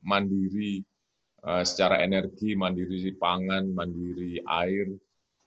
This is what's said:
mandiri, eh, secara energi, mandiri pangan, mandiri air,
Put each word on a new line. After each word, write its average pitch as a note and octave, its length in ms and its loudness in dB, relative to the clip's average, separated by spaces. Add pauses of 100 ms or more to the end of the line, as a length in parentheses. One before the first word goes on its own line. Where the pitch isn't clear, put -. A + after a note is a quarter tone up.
mandiri, G2 800 0 (560)
eh, F2 240 0
secara F#2 400 4
energi, F#2+ 480 0
mandiri F#2 640 -2
pangan, F#2+ 560 0
mandiri F2 720 -4
air, F#2 480 0 (540)